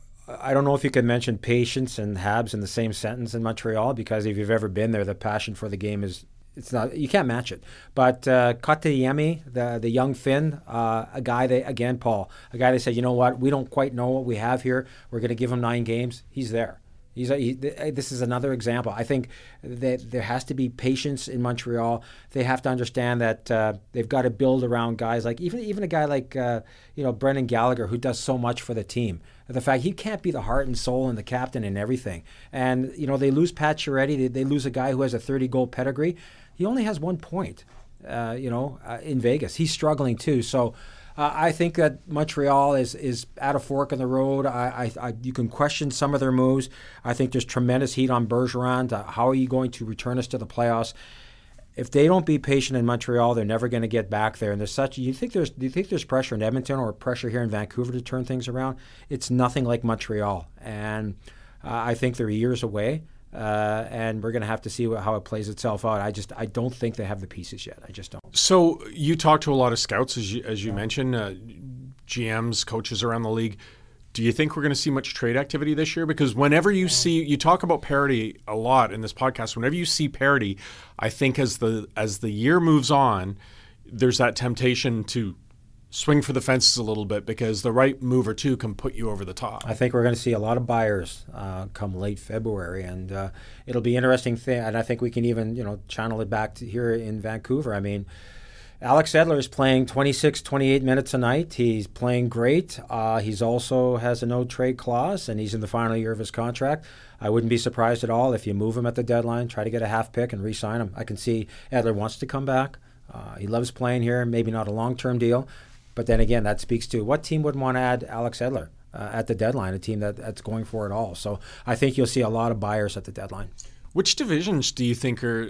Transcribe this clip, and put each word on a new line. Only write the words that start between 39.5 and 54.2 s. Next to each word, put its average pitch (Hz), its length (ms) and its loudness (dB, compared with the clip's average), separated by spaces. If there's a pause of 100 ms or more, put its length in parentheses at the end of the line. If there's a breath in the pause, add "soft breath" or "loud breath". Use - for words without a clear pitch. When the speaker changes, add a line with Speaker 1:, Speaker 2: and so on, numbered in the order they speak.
Speaker 1:
He's 160 160 0
struggling 143 440 2
too. 131 280 2
So, 123 300 0 (440 loud breath)
uh, 147 180 0
I 160 160 4
think 165 240 0
that 151 320 2
Montreal 143 680 4
is, 127 200 0
is 123 320 -4 (100)
at 139 180 0
a 131 40 2
fork 139 320 -2
in 131 80 -2
the 131 80 0
road. 135 400 2
I, 123 500 -2
I, 123 120 -6
I, 113 120 -6
you 127 120 -6
can 120 160 0
question 147 420 0
some 143 220 0
of 139 80 2
their 131 100 2
moves. 131 380 4 (340 loud breath)
I 120 100 -2
think 127 200 0
there's 127 120 0
tremendous 127 500 2
heat 131 140 2
on 120 180 4
Bergeron. 123 600 0
To, 110 140 -2
how 117 260 0
are 131 60 4
you 131 120 2
going 127 240 0
to 117 140 -8
return 120 320 -4
us 123 100 -2
to 127 120 -4
the 110 80 -8
playoffs? 117 460 0 (840 loud breath)
If 123 140 -6
they 143 160 6
don't 180 200 6
be 156 120 4
patient 135 400 2
in 117 80 4
Montreal, 120 480 2
they're 113 120 2
never 113 220 0
gonna 117 200 0
get 107 220 0
back 107 280 0